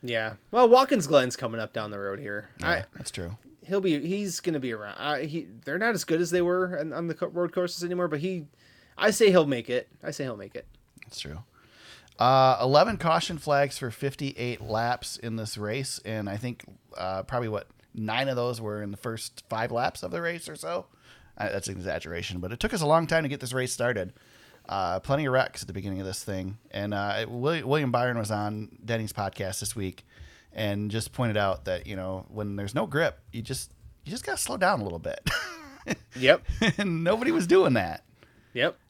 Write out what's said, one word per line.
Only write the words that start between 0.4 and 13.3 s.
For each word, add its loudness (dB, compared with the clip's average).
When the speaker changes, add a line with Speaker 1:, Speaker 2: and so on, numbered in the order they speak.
Speaker 1:
Well, 8
Watkins 8
Glen's 6
coming -4
up -6
down -4
the -8
road -6
here. -8
Speaker 2:
Yeah, -2
Speaker 1:
I, 0
Speaker 2:
that's -10
true. -8
Speaker 1:
he'll 0
be, 2
he's -4
gonna -2
be -4
around. -8
I, -2
he, -8
they're -4
not 2
as -2
good 2
as 2
they 4
were 2
on, -4
on -4
the -4
co-, -4
road -2
courses -2
anymore, 0
but -2
he, -4
I 4
say 8
he'll 8
make -2
it. -2
I -6
say -6
he'll -6
make -14
it. -12
Speaker 2:
That's -16
true. -10
Uh, 6
eleven 6
caution 2